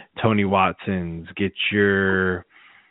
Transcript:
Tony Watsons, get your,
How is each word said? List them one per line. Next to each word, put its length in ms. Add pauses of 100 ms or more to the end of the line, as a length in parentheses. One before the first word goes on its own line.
(200)
Tony 240
Watsons, 920
get 160 (200)
your, 720 (460)